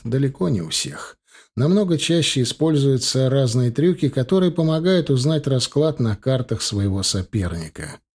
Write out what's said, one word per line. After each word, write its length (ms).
далеко 460
не 140
у 80
всех. 460
Намного 400
чаще 460
используются 880
разные 400
трюки, 380
которые 420
помогают 600
узнать 360
расклад 540
на 160
картах 440
своего 440
соперника. 960